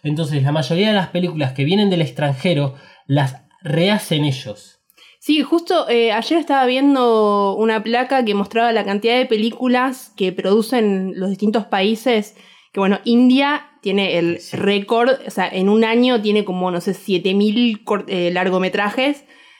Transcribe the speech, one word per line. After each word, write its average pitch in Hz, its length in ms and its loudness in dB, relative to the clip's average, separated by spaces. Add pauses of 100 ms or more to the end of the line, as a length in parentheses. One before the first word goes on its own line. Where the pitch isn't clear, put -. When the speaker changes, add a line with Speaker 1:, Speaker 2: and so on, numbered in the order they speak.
Speaker 1:
Entonces, 147 400 -2
la 143 80 2
mayoría 165 380 0
de 214 60 2
las 185 160 0
películas 156 420 -2
que 139 120 -2
vienen 196 260 2
del 170 120 0
extranjero 143 720 -2 (320)
las 139 380 -2 (180)
rehacen 165 600 0
ellos. - 560 -8 (400)
Speaker 2:
Sí, 302 220 0
justo, 339 460 0
eh, 233 220 2
ayer 226 280 0
estaba 277 280 0
viendo 226 880 2
una 220 300 0
placa 247 400 0
que 208 100 0
mostraba 226 380 0
la 214 120 0
cantidad 208 320 0
de 254 100 2
películas 247 880 -2
que 185 160 -2
producen 196 840 0
los 185 160 -4
distintos 208 360 -2
países. 214 720 -2 (360)
Que 196 80 -4
bueno, 196 240 2
India 254 600 2 (160)
tiene 196 360 0
el 170 220 -2
Speaker 1:
Sí. - 160 -10
Speaker 2:
récord, 202 540 0 (160)
o 214 40 -12
sea, 185 180 -2
en 190 200 0
un 220 160 4
año 240 380 2
tiene 208 220 0
como, 180 260 -4
no 175 100 -4
sé, 190 140 -4
siete 190 400 -2
mil 214 500 2
cor-, 202 240 -2
eh, 175 240 -2
largometrajes. 190 920 -2 (360)